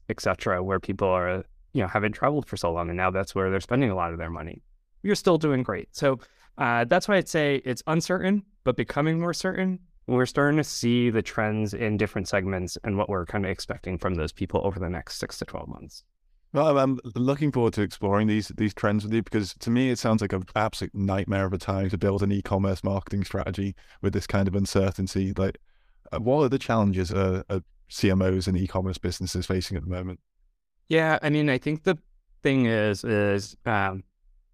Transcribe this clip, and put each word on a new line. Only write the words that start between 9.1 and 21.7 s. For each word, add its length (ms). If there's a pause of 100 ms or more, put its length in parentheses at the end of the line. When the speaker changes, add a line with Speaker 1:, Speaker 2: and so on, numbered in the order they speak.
Speaker 1:
more 140
certain. 460 (260)
We're 200
starting 320
to 60
see 460
the 120
trends 520
in 240
different 300
segments 560
and 140
what 120
we're 160
kind 200
of 60
expecting 460
from 180
those 160
people 320
over 160
the 100
next 280
six 220
to 60
twelve 240
months. 340 (500)
Speaker 2:
Well, 240
I'm, 260
I'm 200
looking 280
forward 220
to 80
exploring 460
these, 220
these 240
trends 300
with 100
you, 80
because 380
to 100
me, 200
it 100
sounds 220
like 120
an 120 (100)
absolute 400
nightmare 500
of 80
a 40
time 320